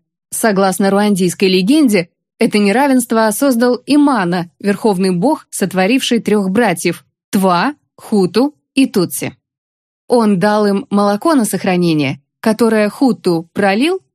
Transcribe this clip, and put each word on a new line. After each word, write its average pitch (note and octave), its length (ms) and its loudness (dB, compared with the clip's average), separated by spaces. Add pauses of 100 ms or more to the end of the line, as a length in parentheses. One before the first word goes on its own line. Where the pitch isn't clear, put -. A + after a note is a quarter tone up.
(320)
Согласно G3 580 0
руандийской G3 600 0
легенде, G3+ 600 2 (300)
это G#3+ 200 0
неравенство A3+ 720 0
создал B3 540 0
Имана, G#3+ 760 0
верховный G3 520 0
бог, G#3+ 380 -2
сотворивший G3+ 720 -2
трех G3+ 300 0
братьев – F#3 560 -2 (240)
Тва, F#3+ 460 0 (200)
Хуту G#3 600 -2 (180)
и C4+ 120 2
Тутси. E3 500 -4 (720)
Он G#3+ 320 2
дал G#3 260 2
им G3 240 -2
молоко G#3 460 0
на B3 80 2
сохранение, F3 800 -2 (180)
которое A3 480 0
Хуту F#3 640 -2
пролил, A3 500 0 (140)